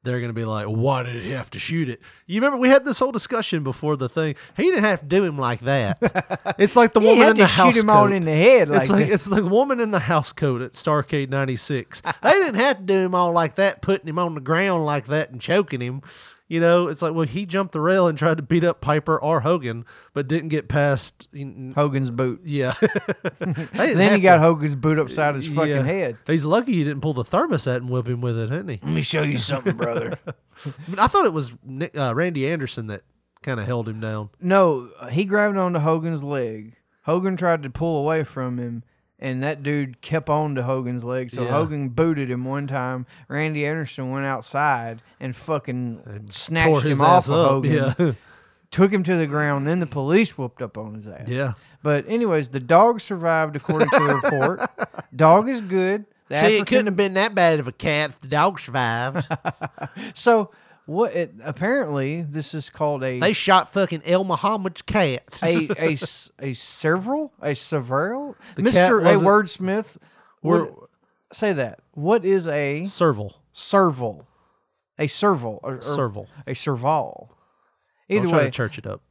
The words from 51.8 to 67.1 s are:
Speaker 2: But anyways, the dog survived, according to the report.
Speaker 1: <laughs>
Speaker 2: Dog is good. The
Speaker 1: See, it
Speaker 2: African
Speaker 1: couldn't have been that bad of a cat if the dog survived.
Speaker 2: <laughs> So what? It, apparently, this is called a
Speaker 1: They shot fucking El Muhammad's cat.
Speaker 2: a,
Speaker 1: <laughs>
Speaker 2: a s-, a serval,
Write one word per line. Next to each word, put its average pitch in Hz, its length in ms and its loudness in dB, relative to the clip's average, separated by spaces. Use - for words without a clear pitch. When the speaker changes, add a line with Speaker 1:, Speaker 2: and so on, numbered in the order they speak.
Speaker 2:
But 147 260 0
anyways, 190 420 0
the 135 100 -6
dog 190 420 4
survived, 160 540 -2
according 156 340 0
to - 100 4
the 143 240 2
report. 143 460 -2
Speaker 1:
<laughs> - 240 -16
Speaker 2:
Dog 170 340 6
is 254 120 -4
good. 190 440 -2
The 143 100 -2
Speaker 1:
See, 160 60 4
it - 20 6
Speaker 2:
African 202 60 -2
Speaker 1:
couldn't 254 200 2
have 196 100 -2
been 196 200 0
that 208 200 0
bad 165 240 4
of 123 80 -6
a 127 60 -10
cat 151 380 -2
if - 100 -20
the 143 60 -18
dog 151 320 0
survived. 123 760 -4
Speaker 2:
<laughs> 143 40 -6
So 226 380 2
what? 180 300 -2
It, 170 180 -4
apparently, 151 800 -4
this 147 320 -8
is 151 160 -10
called 147 340 -2
a 127 160 -4
Speaker 1:
They 190 140 2
shot 185 400 2
fucking 180 320 -2
El 185 180 2
Muhammad's 190 600 -4
cat. 151 600 -2
Speaker 2:
a, 165 240 2
Speaker 1:
<laughs> 165 100 -4
Speaker 2:
a 160 160 0
s-, - 460 -6
a 135 140 -6
serval, 202 880 -4